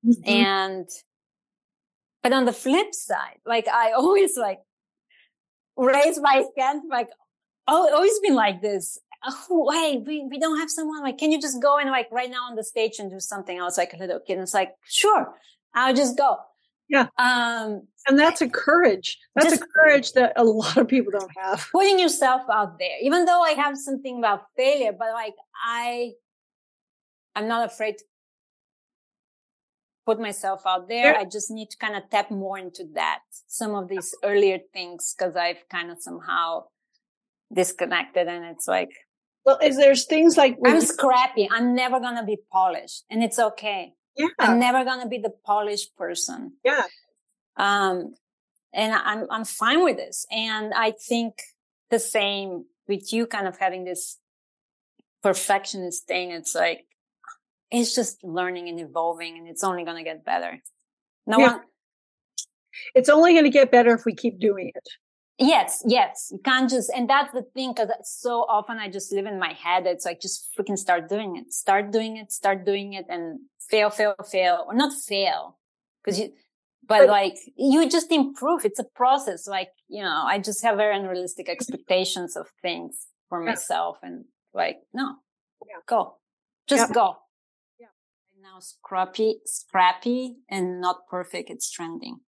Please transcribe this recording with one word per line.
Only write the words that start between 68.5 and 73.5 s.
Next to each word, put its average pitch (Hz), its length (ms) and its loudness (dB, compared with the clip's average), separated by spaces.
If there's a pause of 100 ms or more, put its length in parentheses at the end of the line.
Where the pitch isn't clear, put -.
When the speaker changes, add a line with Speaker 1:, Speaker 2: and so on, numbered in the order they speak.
Speaker 2:
I 208 100 -10
just 196 240 -10
live 196 140 -4
in 208 120 -8
my 165 140 -4
head. 175 340 -2
It's 175 180 -4
like, 175 160 -8
just - 360 -10
freaking 202 220 -4
start 175 300 -2
doing 202 280 -6
it, - 160 -14
start 202 400 -2
doing 220 240 -4
it, 214 160 -14
start 196 320 -4
doing 202 300 -4
it, 185 140 -12
and 170 320 -10 (300)